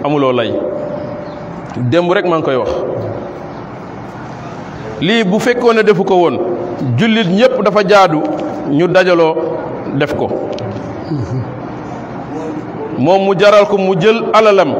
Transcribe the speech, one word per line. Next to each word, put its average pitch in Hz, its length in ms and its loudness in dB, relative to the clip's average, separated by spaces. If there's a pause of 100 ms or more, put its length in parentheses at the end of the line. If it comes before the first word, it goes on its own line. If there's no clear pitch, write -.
amuloo 143 260 2
lay. 117 220 0 (1300)
Démb 170 340 2
rek 190 140 2
maa 165 100 2
ngi 156 80 0
koy 135 120 0
wax, 110 120 0 (2250)
lii 220 240 2
bu 185 160 2
fekkoon 240 360 2
ne 220 60 4
defu 196 220 4
ko 190 120 2
woon, 151 220 4 (600)
jullit 220 320 2
ñépp 254 340 4
dafa 208 240 2
jaadu 185 320 6 (500)
ñu 151 180 2
dajaloo 170 460 4 (640)
def - 180 0
ko. 123 140 -2 (2750)
Moom 185 260 2
mu 196 140 2
jaral 208 300 8
ko, 208 100 2
mu 190 200 2
jël 220 220 4 (140)
alalam 202 460 4